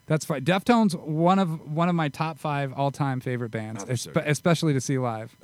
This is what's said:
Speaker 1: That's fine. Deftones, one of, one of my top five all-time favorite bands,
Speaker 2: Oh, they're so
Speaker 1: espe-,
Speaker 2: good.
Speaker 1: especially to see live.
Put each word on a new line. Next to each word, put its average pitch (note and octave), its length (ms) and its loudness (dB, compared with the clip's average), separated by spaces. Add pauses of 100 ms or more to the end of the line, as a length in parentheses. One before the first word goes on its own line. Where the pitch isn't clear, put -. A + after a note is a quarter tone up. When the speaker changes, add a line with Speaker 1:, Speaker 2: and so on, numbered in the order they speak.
Speaker 1:
That's D#3 180 0
fine. C3+ 200 -6
Deftones, G3 540 4
one E3 400 2
of, D#3+ 340 -2
one E3+ 160 2
of F3 60 2
my D#3+ 140 0
top D#3 280 -6
five C#3+ 360 -2
all-time C#3 480 0
favorite B2 320 -4
bands, A2 300 -6
Speaker 2:
Oh, G2+ 40 -10
they're B2 100 -2
so - 140 -6
Speaker 1:
espe-, - 40 -18
Speaker 2:
good. D#3+ 120 2
Speaker 1:
especially D#3 460 2
to C3+ 80 2
see C3+ 180 -2
live. A2+ 460 -4